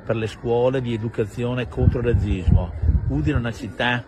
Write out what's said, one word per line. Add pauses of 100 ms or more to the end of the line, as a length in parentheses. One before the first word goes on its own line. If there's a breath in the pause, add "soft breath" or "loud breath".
per
le
scuole
di
educazione
contro
il
razzismo. (360)
Udine
è
una
città